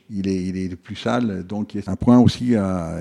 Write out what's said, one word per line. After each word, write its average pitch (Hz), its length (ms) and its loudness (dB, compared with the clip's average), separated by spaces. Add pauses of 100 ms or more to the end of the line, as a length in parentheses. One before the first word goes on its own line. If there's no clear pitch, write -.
(100)
il 98 180 -4
est, 92 160 -2
il 92 120 -4
est 92 200 -6
plus - 200 -14
sale. 113 500 -2
Donc 104 260 -6
c'est 104 160 -8
un 92 80 -4
point 123 220 6
aussi 123 380 2
à, 90 440 -2